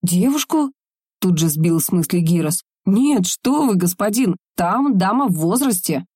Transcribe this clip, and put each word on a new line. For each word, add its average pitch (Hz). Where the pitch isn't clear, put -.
«Девушку?» 277
тут 180
же 160
сбил 160
с -
мысли 175
Гирос. 165
«Нет, 220
что 285
вы, 214
господин, 202
там 220
дама 214
в 185
возрасте». 175